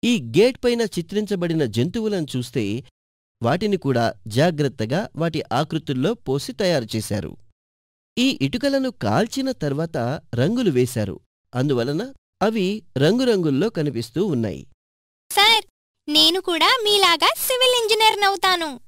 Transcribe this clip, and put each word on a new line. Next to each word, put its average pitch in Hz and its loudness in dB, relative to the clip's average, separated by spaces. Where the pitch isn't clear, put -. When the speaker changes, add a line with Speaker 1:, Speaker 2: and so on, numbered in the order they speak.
Speaker 1:
ఈ 240 4
గేట్ 240 4
పైన 240 2
చిత్రించబడిన 175 -2
జంతువులను 185 -2
చూస్తే 123 -4
వాటిని 180 0
కూడా 123 2
జాగ్రత్తగా 143 0
వాటి 160 -2
ఆకృతుల్లో 151 -2
పోసి 139 -4
తయారు 165 0
చేశారు. 104 -4
ఈ 247 2
ఇటుకలను 262 -2
కాల్చిన 226 0
తర్వాత 151 -4
రంగులు 214 2
వేశారు. 113 0
అందువలన 135 0
అవి 220 0
రంగురంగుల్లో 185 2
కనిపిస్తూ 147 -4
ఉన్నాయి. 101 -4
Speaker 2:
సార్, 427 4
నేను 311 4
కూడా 339 2
మీలాగా 381 4
సివిల్ 508 2
ఇంజనీర్నవుతాను. 403 2